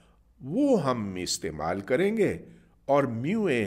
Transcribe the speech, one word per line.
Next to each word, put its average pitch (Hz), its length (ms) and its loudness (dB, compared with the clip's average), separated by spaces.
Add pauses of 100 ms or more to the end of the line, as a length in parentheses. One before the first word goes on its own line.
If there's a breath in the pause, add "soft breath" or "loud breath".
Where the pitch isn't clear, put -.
(400 loud breath)
वो 247 380 2
हम 117 400 -2
इस्तेमाल 85 640 -4
करेंगे 170 560 0 (500 loud breath)
और 139 240 4
म्यू 175 360 -2
ए 123 180 2